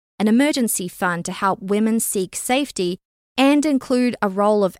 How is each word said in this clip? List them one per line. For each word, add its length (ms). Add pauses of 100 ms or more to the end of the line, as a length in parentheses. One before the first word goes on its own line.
(180)
an 100
emergency 600
fund 360
to 80
help 300
women 380
seek 360
safety, 640 (400)
and 260
include 560
a 80
role 360
of 160